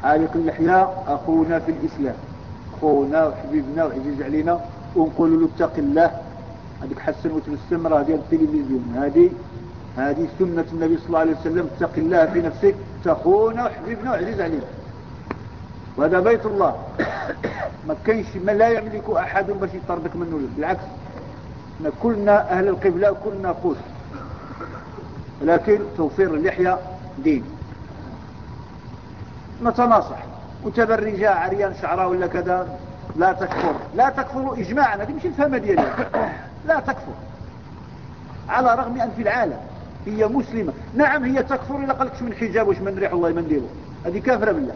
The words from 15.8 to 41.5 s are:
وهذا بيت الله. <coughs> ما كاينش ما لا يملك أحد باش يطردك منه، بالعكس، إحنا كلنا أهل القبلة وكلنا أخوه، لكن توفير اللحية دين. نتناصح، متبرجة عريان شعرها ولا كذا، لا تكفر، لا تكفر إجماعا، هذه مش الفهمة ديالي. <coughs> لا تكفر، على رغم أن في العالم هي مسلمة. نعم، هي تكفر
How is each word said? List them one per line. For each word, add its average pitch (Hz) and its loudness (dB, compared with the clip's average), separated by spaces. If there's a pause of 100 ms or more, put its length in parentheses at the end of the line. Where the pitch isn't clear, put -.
وهذا 165 4
بيت 214 4
الله. 196 2 (560)
<coughs> - -8
ما 311 -2 (100)
كاينش 220 2 (180)
ما 208 2
لا 220 6
يملك 214 -2
أحد 190 0
باش 190 -2
يطردك 175 -6
منه، 165 -4 (160)
بالعكس، 165 -2 (920)
إحنا - -4 (120)
كلنا 208 4
أهل 190 2
القبلة 190 4
وكلنا 196 -4
أخوه، 165 0 (1700)
لكن 175 6 (180)
توفير 170 2
اللحية 180 2 (440)
دين. 147 4 (2250)
نتناصح، 233 4 (480)
متبرجة 214 4
عريان 190 2
شعرها 180 2
ولا 180 2
كذا، 180 0 (480)
لا 170 6
تكفر، 170 -2 (200)
لا 254 6
تكفر 262 -2
إجماعا، 226 2
هذه 208 -6
مش 311 -6
الفهمة 285 2
ديالي. 202 2 (400)
<coughs> - -10
لا 311 4
تكفر، - -6 (1400)
على 240 4
رغم 247 -2
أن 220 0
في 233 -6
العالم 208 0 (480)
هي 214 2
مسلمة. 220 -2 (220)
نعم، 277 4
هي 262 2
تكفر 269 -2